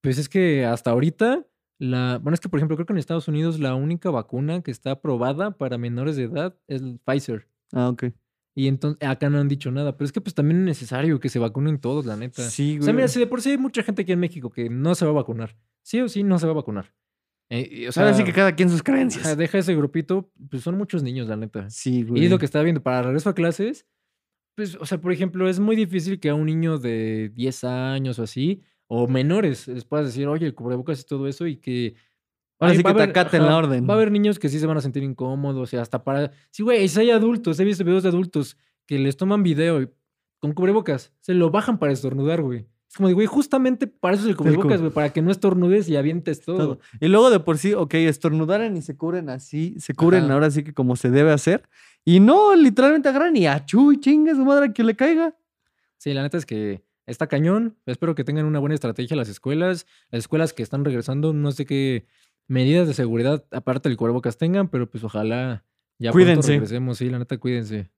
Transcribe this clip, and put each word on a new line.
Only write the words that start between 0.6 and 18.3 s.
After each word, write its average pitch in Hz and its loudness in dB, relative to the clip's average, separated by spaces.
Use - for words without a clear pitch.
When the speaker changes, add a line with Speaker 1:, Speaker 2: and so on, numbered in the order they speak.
Speaker 1:
hasta 117 -2
ahorita, 220 0
la... 127 -4
bueno, 147 -2
es 175 -2
que, 180 -10
por 151 -2
ejemplo, 151 -2
creo 170 -6
que 208 -6
en 180 -2
Estados 165 -6
Unidos 156 -4
la 131 -2
única 165 -4
vacuna 143 -4
que 143 -10
está 135 -10
aprobada 139 -4
para 123 -6
menores 120 -6
de 131 -4
edad 139 -6
es 135 -8
el 123 -12
Pfizer. 131 -4
Speaker 2:
Ah, 127 0
ok. 123 -6
Speaker 1:
Y 135 -2
enton-, 147 -4
acá 139 -2
no 143 0
han 143 0
dicho 139 -4
nada, 139 -6
pero 143 -4
es 135 -6
que, 202 -6
pues, 190 -10
también 160 0
es 190 0
necesario 139 -2
que 135 -4
se 123 -4
vacunen 135 -2
todos, 135 -4
la 110 -6
neta. 120 -10
Speaker 2:
Sí, 143 -2
Speaker 1:
O - -2
sea, - 0
Speaker 2:
güey. - 2
Speaker 1:
mira, 254 2
si 247 -2
de 240 0
por 240 -6
sí 277 -2
hay 277 0
mucha 254 -4
gente 202 -4
aquí 180 -4
en 175 0
México 170 -6
que 117 -8
no 139 -2
se 175 -2
va 151 2
a 151 0
vacunar. 113 -6
Sí - -4
o 240 -2
sí 208 -4
no 185 2
se 165 -2
va 160 0
a - -2
vacunar. 107 -8
Eh, 120 -6
y, 117 -12
o 127 -8
Speaker 2:
Ahora 202 6
Speaker 1:
sea, - -
Speaker 2:
sí 202 4
que 180 -2